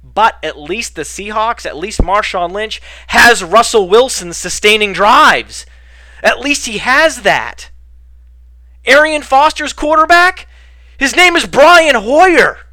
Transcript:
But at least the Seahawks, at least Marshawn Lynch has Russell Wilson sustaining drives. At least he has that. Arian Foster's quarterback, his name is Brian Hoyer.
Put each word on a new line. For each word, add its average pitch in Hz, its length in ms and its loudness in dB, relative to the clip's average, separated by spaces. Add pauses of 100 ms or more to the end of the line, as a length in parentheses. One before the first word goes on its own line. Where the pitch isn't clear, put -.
But - 400 -2
at 156 160 -10
least 175 360 -10
the 160 60 -10
Seahawks, 214 640 -8
at - 100 -10
least 202 260 -6
Marshawn 185 500 -2
Lynch 214 280 -8 (280)
has 233 360 2
Russell 202 460 2
Wilson 202 440 0
sustaining 208 600 -2
drives. 208 720 2 (560)
At 233 200 0
least 277 260 -6
he 214 100 -8
has 262 460 -2
that. 135 480 -4 (1120)
Arian 302 380 2
Foster's 294 500 0
quarterback, 320 760 0 (520)
his 269 160 -2
name 349 200 2
is 277 120 -2
Brian 302 480 4
Hoyer. 247 640 2 (140)